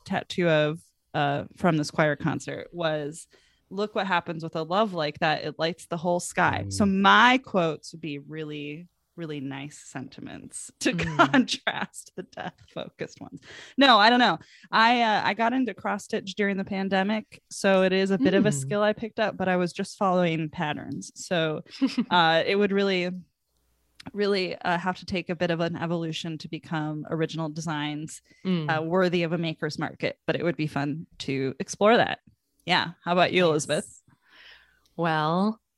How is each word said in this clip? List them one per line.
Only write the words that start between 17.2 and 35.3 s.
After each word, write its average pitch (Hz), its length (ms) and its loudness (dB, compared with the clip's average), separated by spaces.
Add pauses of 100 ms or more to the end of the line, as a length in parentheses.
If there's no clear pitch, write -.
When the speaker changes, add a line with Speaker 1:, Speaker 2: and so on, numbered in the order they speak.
Speaker 1:
so 190 320 4
it 185 100 4
is 190 180 2
a 196 60 2
bit 180 160 4
of 196 140 6
a - 20 4
Speaker 3:
Mm. 208 60 2
Speaker 1:
skill 143 280 -2
I 214 120 2
picked 220 260 -8
up, 208 160 0
but 185 120 -2
I 185 100 2
was 175 160 -2
just - 240 -8
following 175 500 2
patterns. - 680 -8
So, 160 460 -2 (200)
Speaker 3:
<laughs> 254 300 -2
Speaker 1:
uh, 165 360 4
it 196 100 0
would 202 160 2
really, 196 380 0 (1040)
really, 196 420 0
uh, 175 220 0
have 185 220 -2
to - 40 -18
take 175 240 -6
a 180 80 -4
bit 175 140 0
of 165 100 0
an 170 160 -2
evolution 165 600 -4
to - 100 -14
become 156 640 -6
original 160 400 -4
designs, 151 720 -6 (240)
Speaker 3:
Mm. 160 320 0
Speaker 1:
uh, 160 40 -4
worthy 175 420 2
of 165 100 -2
a 175 40 0
maker's 160 400 -4
market, - 380 -4 (100)
but - 100 0
it - 60 -4
would 170 140 0
be 156 100 -2
fun 151 400 -4 (120)
to 135 420 -4
explore 208 380 2
that. - 220 0 (440)
Yeah. 170 280 0 (120)
How 170 80 -2
about 175 220 4
you, 180 80 4
Speaker 3:
Nice. 170 80 6
Speaker 1:
Elizabeth? 151 520 -2 (960)
Speaker 3:
Well, 165 640 0 (160)